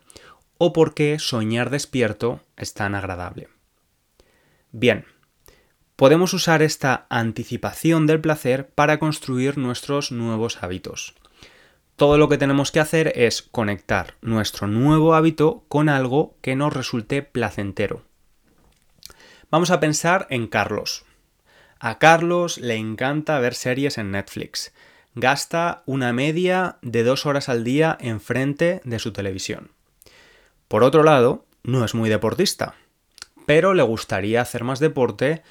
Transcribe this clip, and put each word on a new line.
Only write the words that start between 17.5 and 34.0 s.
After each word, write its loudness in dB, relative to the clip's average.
Vamos 2
a 4
pensar 0
en -4
Carlos. -4
A -8
Carlos 4
le -4
encanta -4
ver -2
series -4
en -6
Netflix. -8
Gasta -2
una -2
media -2
de 0
dos 0
horas -2
al -2
día 0
enfrente -2
de -6
su -6
televisión. -8
Por 2
otro 6
lado, 4
no 0
es -4
muy 0
deportista, -2
pero 4
le 4
gustaría -2